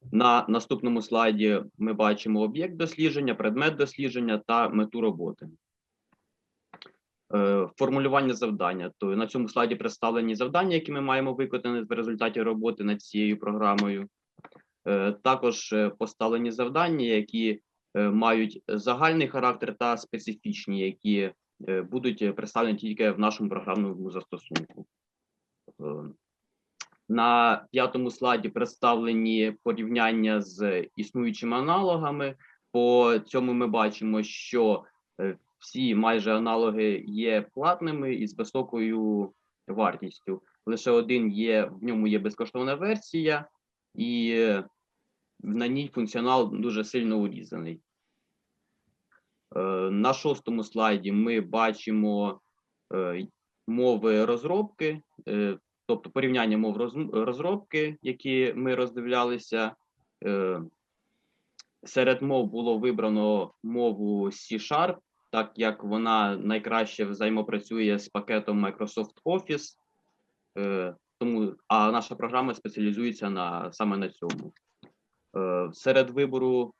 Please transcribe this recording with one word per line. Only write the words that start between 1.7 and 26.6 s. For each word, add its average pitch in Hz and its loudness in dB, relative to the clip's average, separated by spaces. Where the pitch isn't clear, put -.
ми 110 -2
бачимо 107 2
об'єкт 160 -2
дослідження, 147 0
предмет 139 0
дослідження 123 0
та 113 2
мету 107 0
роботи. 160 -4
Е, 98 4
формулювання 135 2
завдання. 95 -2
То 98 -2
на 110 0
цьому 117 -2
слайді 117 0
представлені 113 -2
завдання, 165 0
які 160 0
ми 143 -4
маємо 135 0
виконати 120 -2
в - -2
результаті 113 -2
роботи 110 -2
над 104 0
цією 104 0
програмою. 101 0
Е, 101 2
також, 127 0
е, 107 2
поставлені 113 -2
завдання, 139 0
які, 110 0
е, 104 2
мають 110 2
загальний 131 2
характер 123 -2
та 120 0
специфічні, 104 -6
які, 95 0
е, 95 0
будуть, 113 -4
е, 101 0
представлені 110 -2
тільки 107 0
в 95 -4
нашому 107 0
програмному 95 -4
застосунку. 82 -8
Е, - -14